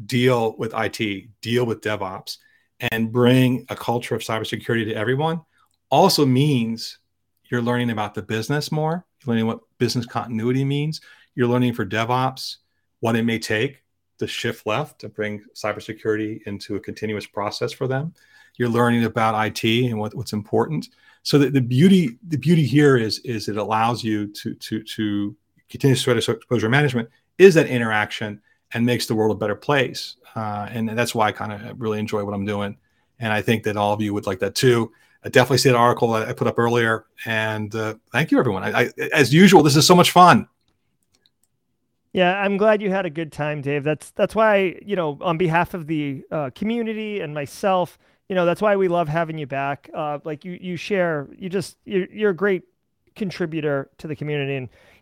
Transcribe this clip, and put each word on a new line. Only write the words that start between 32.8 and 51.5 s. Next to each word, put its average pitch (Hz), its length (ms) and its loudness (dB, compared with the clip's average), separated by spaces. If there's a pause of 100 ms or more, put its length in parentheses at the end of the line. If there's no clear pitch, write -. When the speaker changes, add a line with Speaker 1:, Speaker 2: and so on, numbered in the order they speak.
Speaker 1:
And 110 120 -2
I 107 100 0
think 110 220 0
that 104 120 -2
all 104 160 2
of 104 80 -2
you 104 140 -2
would 98 120 -6
like 95 140 -4
that 98 140 -4
too. 120 360 2 (340)
I 107 40 -10
definitely 127 300 4
see 135 120 4
the 120 60 4
article 120 360 4
that 110 160 -2
I 123 40 -6
put 120 140 -4
up 110 120 -2
earlier. 117 460 0 (220)
And, 110 480 -4
uh, 110 220 -4 (160)
thank 139 180 0
you, 277 80 4
everyone. 101 240 0
I, 107 220 0
I, 110 60 -2 (220)
as 143 220 4
usual, 175 280 10
this 147 140 4
is 151 100 6
so 185 80 8
much 180 180 6
fun. 175 360 8 (1600)
Speaker 2:
Yeah, 185 280 2
I'm 202 160 0
glad 214 240 4
you 208 100 -2
had 190 160 -2
a 165 40 -6
good 156 220 -8
time, 151 280 -4
Dave. 143 220 -2
That's, 147 300 -4
that's 202 220 -2
why, 202 460 2
you 196 160 -8
know, 151 240 -2
on 170 160 0
behalf 170 380 0
of 165 120 -10
the, 147 440 -4
uh, 147 240 -4
community 214 640 -6
and 151 140 -8
myself, 180 640 -2 (300)
you 196 60 -6
know, 180 120 2
that's 175 160 0
why 202 140 4
we 190 120 2
love 170 200 0
having 160 280 -2
you 151 100 -8
back. 139 460 -6
Uh, 151 320 -6
like, 151 200 -10
you, 180 160 -12
you 180 160 -8
share, 170 600 -2
you 190 120 -10
just, 180 360 -6